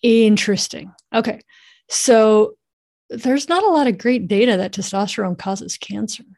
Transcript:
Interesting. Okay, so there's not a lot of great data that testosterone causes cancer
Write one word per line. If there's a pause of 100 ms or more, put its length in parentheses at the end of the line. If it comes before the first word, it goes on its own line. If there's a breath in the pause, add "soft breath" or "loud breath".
Interesting. (220)
Okay, (480 soft breath)
so (540)
there's
not
a
lot
of
great
data
that
testosterone
causes
cancer (120)